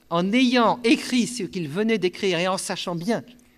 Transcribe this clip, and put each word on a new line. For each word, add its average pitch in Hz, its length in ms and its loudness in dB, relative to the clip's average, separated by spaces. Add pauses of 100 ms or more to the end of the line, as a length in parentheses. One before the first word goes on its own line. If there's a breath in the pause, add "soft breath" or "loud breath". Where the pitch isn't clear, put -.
en 180 220 0
ayant 240 520 4
écrit 247 440 2
ce - 160 -6
qu'il 175 240 -4
venait 214 300 0
d'écrire 180 420 0
et 185 80 0
en 190 100 -2
sachant 180 380 -6
bien 175 280 -2 (340 soft breath)